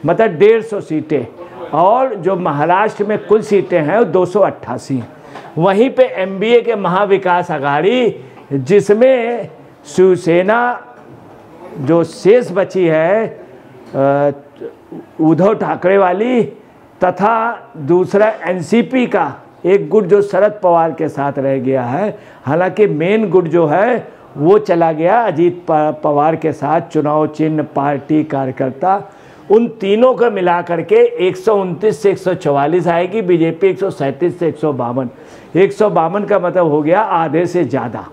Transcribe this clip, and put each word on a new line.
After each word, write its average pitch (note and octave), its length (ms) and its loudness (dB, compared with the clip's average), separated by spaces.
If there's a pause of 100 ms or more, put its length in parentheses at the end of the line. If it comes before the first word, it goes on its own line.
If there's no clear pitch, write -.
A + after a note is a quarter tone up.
मतलब G3 240 2
डेढ़ G#3 320 4
सौ G#3 180 -8
सीटें। D3 460 -4 (480)
और A3 400 2
जो F#3+ 220 -2
महाराष्ट्र F3 680 0
में G#3 220 -4
कुल G#3+ 160 2
सीटें F3+ 380 0
हैं D#3 180 0
वो A#3+ 60 4
दो F3+ 220 0
सौ F#3+ 140 -2
अट्ठासी C#3 560 -2
हैं। A2+ 120 -8 (500)
वहीं G3 320 2
पे B3+ 120 0
एनडीए G3+ 580 0
के A3 140 -2
महाविकास F3+ 760 0
आघाड़ी, D#3+ 680 0 (360)
जिसमें G#3 960 2 (380)
शिवसेना F#3 1000 2 (920)
जो D#3+ 260 2
शेष F#3+ 480 2
बची F#3 340 0
है, E3+ 540 0 (540)
अ, C#3 360 2 (880)
उद्धव E3 340 4
ठाकरे F3+ 440 0
वाली, G3+ 440 2 (600)
तथा A3 720 -2
दूसरा F#3 680 2
एनसीपी A3 640 0
का D#3+ 280 -2 (300)
एक F3+ 240 2
गुट G3+ 160 2
जो G3 180 4
शरद G3+ 400 0
पवार E3 300 2
के D3+ 160 -6
साथ C#3+ 300 -4
रह C3+ 200 -2
गया C3 240 -2
है, E3+ 360 -4 (260)
हालांकि F#3 420 0
मेन F#3+ 440 0
गुट F3 140 2
जो E3 220 2
है G3 540 -2 (160)
वो E3+ 220 4
चला E3+ 340 0
गया E3+ 280 2
अजीत F3 500 -2
प-, D3+ 340 0
पवार D3+ 320 2
के D#3+ 160 -4
साथ D3+ 280 -2
चुनाव D3+ 460 -2
चिन्ह, D#3 360 -2
पार्टी, D3 600 -2
कार्यकर्ता, C3+ 800 -4 (480)
उन A3+ 180 4
तीनों A3 460 2
को A#3 160 2
मिला F3 320 0
करके E3+ 320 -2 (340)
एक F3 80 -2
सौ A3 180 0
उनतीस F#3+ 480 -2
से G3+ 80 4
एक F#3 80 -2
सौ F#3 160 -2
चवालीस D#3 520 0
आएगी, F#3 360 -2
बीजेपी E3 460 0
एक F3+ 100 -2
सौ G3 120 -2
सैंतीस E3+ 480 -4
से E3+ 100 -2
एक D3+ 80 -4
सौ D3+ 160 -2
बावन। B2 380 -4 (460)
एक F#3 160 4
सौ G#3 180 0
बावन F3 340 0
का G3 140 0
मतलब F3 280 0
हो D3+ 160 0
गया E3 180 2
आधे E3+ 460 0
से F3 180 -2
ज़्यादा A#2 480 -6